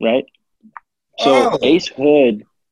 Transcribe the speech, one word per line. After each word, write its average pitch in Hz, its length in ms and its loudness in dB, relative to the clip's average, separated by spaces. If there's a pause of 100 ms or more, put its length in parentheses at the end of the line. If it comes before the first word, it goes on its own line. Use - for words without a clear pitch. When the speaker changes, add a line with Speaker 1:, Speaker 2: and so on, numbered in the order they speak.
Speaker 1:
right? 113 240 -2 (920)
So 135 320 2
Speaker 2:
Oh. - 100 -4
Speaker 1:
Ace 156 260 0
Hood, 135 580 0 (260)